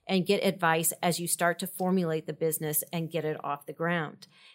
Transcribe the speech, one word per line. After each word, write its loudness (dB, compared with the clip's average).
and 2
get 2
advice 2
as 2
you -4
start 2
to -6
formulate 0
the -6
business -2
and -4
get -4
it -4
off -6
the -10
ground. -4